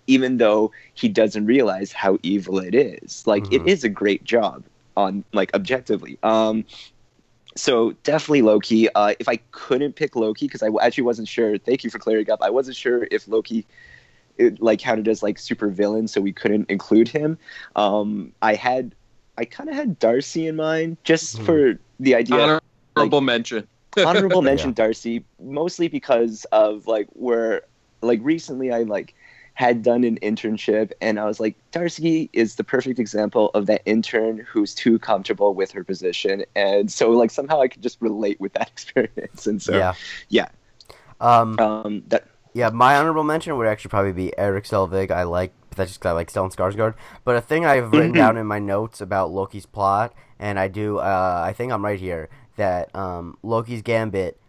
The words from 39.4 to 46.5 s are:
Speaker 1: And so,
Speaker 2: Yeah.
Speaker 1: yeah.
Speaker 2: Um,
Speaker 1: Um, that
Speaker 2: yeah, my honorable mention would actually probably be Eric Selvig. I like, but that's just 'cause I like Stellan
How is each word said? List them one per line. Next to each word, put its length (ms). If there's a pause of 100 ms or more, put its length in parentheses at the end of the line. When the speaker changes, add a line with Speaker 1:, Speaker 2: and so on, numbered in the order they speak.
Speaker 1:
And 140
so, 160
Speaker 2:
Yeah. 160 (380)
Speaker 1:
yeah. 180 (720)
Speaker 2:
Um, 380
Speaker 1:
Um, 500
that 160 (300)
Speaker 2:
yeah, 160
my 260
honorable 280
mention 340
would 80
actually 240
probably 220
be 260
Eric 260
Selvig. 460
I 140
like, 280 (160)
but 80
that's 140
just 100
'cause 100
I 20
like 200
Stellan 220